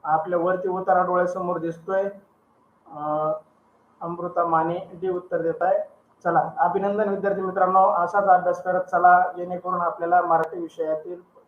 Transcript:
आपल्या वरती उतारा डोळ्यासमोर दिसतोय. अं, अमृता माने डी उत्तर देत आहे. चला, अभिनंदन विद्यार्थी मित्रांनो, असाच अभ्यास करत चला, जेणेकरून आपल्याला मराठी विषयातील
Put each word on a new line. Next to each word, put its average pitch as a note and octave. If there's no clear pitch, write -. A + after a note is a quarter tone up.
आपल्या D#3
वरती F#3
उतारा F#3
डोळ्यासमोर F3+
दिसतोय. E3+
अं, D3+
अमृता F3
माने E3
डी F#3
उत्तर F3+
देत E3
आहे. G3
चला, -
अभिनंदन G3+
विद्यार्थी G3
मित्रांनो, F#3+
असाच F3
अभ्यास F3+
करत F#3
चला, F3+
जेणेकरून F3+
आपल्याला E3+
मराठी E3
विषयातील D#3+